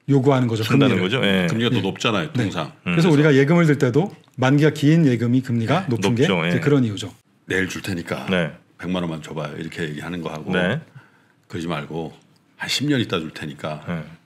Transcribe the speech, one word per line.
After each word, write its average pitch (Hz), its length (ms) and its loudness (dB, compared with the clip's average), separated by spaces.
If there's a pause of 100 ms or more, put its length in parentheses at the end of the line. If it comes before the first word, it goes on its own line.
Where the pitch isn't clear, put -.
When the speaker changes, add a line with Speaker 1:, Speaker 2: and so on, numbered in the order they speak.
Speaker 1:
요구하는 131 400 4
거죠. 110 140 -2
Speaker 2:
준다는 107 340 4
Speaker 1:
금리를. 95 240 0
Speaker 2:
거죠. 104 60 2
예. 95 220 2
Speaker 3:
금리가 113 220 0
더 123 60 2
Speaker 1:
네. 98 60 0
Speaker 3:
높잖아요, 95 500 -2
Speaker 1:
네. 123 120 0
Speaker 3:
통상. 85 280 -6 (140)
Speaker 2:
음. - 60 0
Speaker 1:
그래서 165 180 4
우리가 151 240 4
예금을 160 320 4
들 147 120 2
때도 135 360 0 (220)
만기가 143 340 4
긴 151 360 4
예금이 120 360 2
금리가 117 380 0
Speaker 2:
네. 190 80 -8
Speaker 1:
높은 - 260 0
Speaker 2:
높죠. 113 260 2
Speaker 1:
게 85 80 0
이제 87 80 2
Speaker 2:
예. - 40 0
Speaker 1:
그런 139 240 4
이유죠. 101 280 -6 (340)
Speaker 3:
"내일 92 220 -2
줄 - 140 -10
테니까 85 480 -6
Speaker 2:
네. 85 220 0 (260)
Speaker 3:
백만 90 240 -4
원만 80 200 -8
줘봐요." 76 360 -10
이렇게 82 240 -10
얘기하는 80 400 -8
거 78 80 -8
하고 78 220 -8
Speaker 2:
네. 92 280 0 (680)
Speaker 3:
그러지 85 180 -8
말고 78 460 -8 (440)
한 - 120 -12
십 - 180 -2
년 143 140 0
있다 95 180 -2
줄 78 140 -8
테니까 76 560 -12
Speaker 2:
네. 85 140 -6 (240)